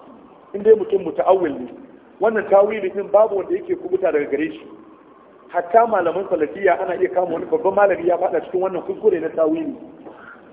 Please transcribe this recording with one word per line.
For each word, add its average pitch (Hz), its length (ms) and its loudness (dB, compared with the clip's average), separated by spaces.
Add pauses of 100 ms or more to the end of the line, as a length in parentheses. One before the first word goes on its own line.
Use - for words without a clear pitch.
(540)
In 208 80 -8
dai 220 120 8
mutum 196 280 2
muta'awwil 165 580 2
ne, 123 80 -10 (520)
wannan 214 280 0
tawili 196 420 4
din 196 200 -8
babu 208 260 4
wanda 175 180 -4
yake 185 220 -6
kubuta - 360 -2
daga 147 180 0
gare 147 220 -2
shi. - 140 -18 (840)
Hatta 226 380 2
malaman 185 440 -2
salafiya 170 500 0
ana 185 140 -4
iya 180 160 0
kama 180 240 -2
wani 180 120 -6
babban 165 280 -2
malami 190 340 2
ya 175 100 2
faɗa 175 260 -2
cikin - 180 -6
wannan 185 200 -4
kuskure 190 380 -2
na 160 80 -6
tawili. 156 460 -2 (800)